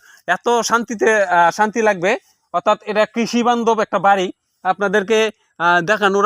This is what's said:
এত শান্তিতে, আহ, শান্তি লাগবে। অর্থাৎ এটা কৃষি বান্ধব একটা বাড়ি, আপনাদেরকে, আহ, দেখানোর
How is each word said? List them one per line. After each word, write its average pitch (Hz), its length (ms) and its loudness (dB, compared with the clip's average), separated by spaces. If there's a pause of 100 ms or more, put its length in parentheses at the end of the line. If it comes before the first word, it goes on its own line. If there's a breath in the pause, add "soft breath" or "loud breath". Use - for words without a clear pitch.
(280 soft breath)
এত 180 200 -4 (220)
শান্তিতে, 226 400 -2 (260)
আহ, 170 160 4
শান্তি 214 300 -2
লাগবে। 202 300 0 (420)
অর্থাৎ 208 240 0 (120)
এটা 214 140 0 (100)
কৃষি 233 300 -2
বান্ধব 233 420 0
একটা 202 140 -4
বাড়ি, 196 280 2 (380)
আপনাদেরকে, 196 540 0 (400)
আহ, 175 200 2 (100)
দেখানোর 202 360 2